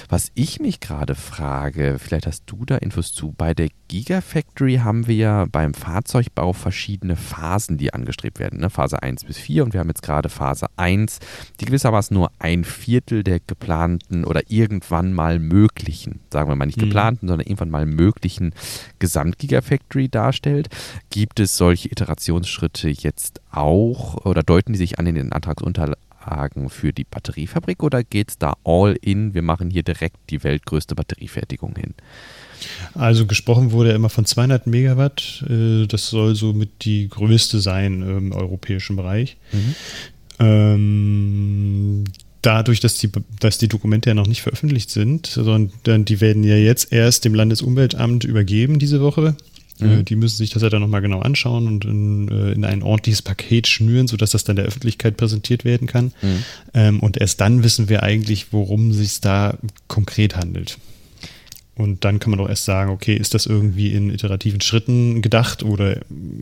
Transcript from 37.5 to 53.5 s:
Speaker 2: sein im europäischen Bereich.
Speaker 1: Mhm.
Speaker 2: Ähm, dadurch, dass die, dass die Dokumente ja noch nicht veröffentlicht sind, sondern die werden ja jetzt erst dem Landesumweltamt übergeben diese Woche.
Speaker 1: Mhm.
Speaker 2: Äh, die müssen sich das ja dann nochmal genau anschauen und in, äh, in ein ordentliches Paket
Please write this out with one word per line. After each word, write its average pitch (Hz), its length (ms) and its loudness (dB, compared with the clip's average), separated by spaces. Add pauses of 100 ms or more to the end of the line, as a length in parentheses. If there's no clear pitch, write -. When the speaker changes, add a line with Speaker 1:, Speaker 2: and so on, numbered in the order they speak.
Speaker 2:
sein 95 420 0
im 95 300 -2
europäischen 95 640 -4
Bereich. 98 400 -2 (160)
Speaker 1:
Mhm. 107 240 0 (1080)
Speaker 2:
Ähm, 101 1200 0 (380)
dadurch, 113 380 4
dass - 180 2
die, 107 120 0 (300)
dass 107 180 2
die 117 100 2
Dokumente 107 420 0
ja 113 40 4
noch 104 140 4
nicht 113 140 0
veröffentlicht 135 480 -2
sind, 127 380 0
sondern 110 800 2
die 107 160 0
werden 107 220 4
ja 104 120 6
jetzt 107 360 4
erst 120 340 4
dem 110 100 4
Landesumweltamt 120 880 2
übergeben 113 560 2
diese 143 220 2
Woche. 151 340 2 (440)
Speaker 1:
Mhm. 107 120 4
Speaker 2:
Äh, 104 120 6
die 110 120 -2
müssen 110 220 2
sich 110 140 -2
das 107 100 0
ja 110 80 4
dann 107 120 2
nochmal 101 200 0
genau 98 200 0
anschauen 120 460 0
und 104 180 -2
in, 104 440 0
äh, 101 220 0
in 104 140 0
ein 98 180 -2
ordentliches 104 380 2
Paket - 460 0